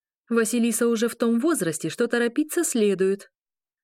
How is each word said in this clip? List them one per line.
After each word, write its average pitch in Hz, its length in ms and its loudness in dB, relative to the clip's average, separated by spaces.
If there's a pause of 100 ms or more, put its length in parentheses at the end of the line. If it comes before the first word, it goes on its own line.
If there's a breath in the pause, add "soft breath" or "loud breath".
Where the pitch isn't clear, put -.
(300)
"Василиса 233 580 0
уже 233 200 0
в - 80 -12
том 233 220 2
возрасте, 196 520 -2
что 233 180 -2
торопиться 240 560 0
следует". 196 640 0 (540)